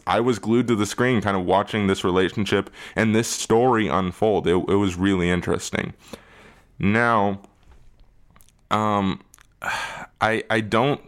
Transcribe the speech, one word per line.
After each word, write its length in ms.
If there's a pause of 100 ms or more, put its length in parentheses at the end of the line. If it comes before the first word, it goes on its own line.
I 140
was 180
glued 300
to 80
the 100
screen 340
kind 160
of 80
watching 420
this 180
relationship 640 (260)
and 180
this 140
story 600
unfold. 600
It, 80 (120)
it 80
was 200
really 340
interesting. 640 (840)
Now, 640 (1300)
um, 500 (420)
<sighs> 0 (580)
I, 300
I 100
don't, 480